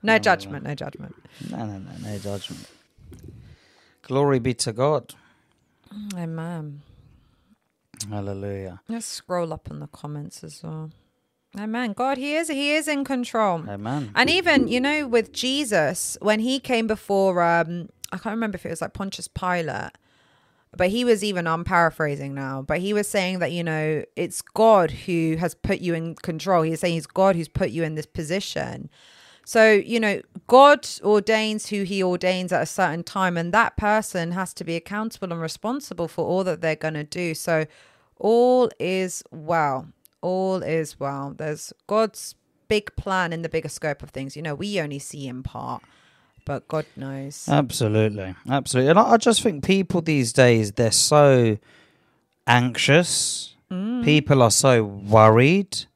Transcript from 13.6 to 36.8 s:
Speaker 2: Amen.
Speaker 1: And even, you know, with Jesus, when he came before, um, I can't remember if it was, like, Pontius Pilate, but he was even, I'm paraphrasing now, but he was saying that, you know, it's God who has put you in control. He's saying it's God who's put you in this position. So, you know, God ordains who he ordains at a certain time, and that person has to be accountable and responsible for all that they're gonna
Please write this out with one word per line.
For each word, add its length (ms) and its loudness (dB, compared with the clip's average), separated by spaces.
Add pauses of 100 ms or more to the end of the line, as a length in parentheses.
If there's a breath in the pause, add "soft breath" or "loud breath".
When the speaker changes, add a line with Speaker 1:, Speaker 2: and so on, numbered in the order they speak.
Speaker 2:
Amen. 480 -6
Speaker 1:
And 140 4
even, 380 2
you 120 0
know, 260 -2
with 260 0
Jesus, 880 -2
when 200 0
he 180 -2
came 300 -2
before, 540 0
um, 460 0 (220)
I 60 -10
can't 180 -6
remember 220 -4
if 100 -12
it 40 -8
was, 100 -8
like, 140 -8
Pontius 340 -10
Pilate, 640 -4 (840)
but 120 2
he 160 -2
was 180 4
even, 240 -2
I'm 180 -2
paraphrasing 720 0
now, 280 -8
but 160 -2
he 140 -2
was 140 0
saying 340 -2
that, 120 -2
you 100 -4
know, 420 -2 (120)
it's 260 -6
God 480 6
who 480 -2
has 160 -2
put 260 -4
you 140 -2
in 220 -8
control. 460 0
He's 180 -2
saying 160 0
it's 100 -6
God 300 2
who's 120 -4
put 220 -2
you 140 -2
in 100 -6
this 120 -8
position. 840 -6 (560 soft breath)
So, 280 6
you 260 2
know, 240 -2 (240)
God 400 8 (160)
ordains 680 2
who 120 -2
he 180 -4
ordains 520 0
at 100 0
a 40 -2
certain 360 -2
time, 340 -2
and 160 -4
that 240 2
person 540 -2
has 240 -6
to 80 -12
be 140 -6
accountable 560 -8
and 100 -6
responsible 640 -6
for 180 -4
all 200 0
that 160 -2
they're 160 -2
gonna 260 -6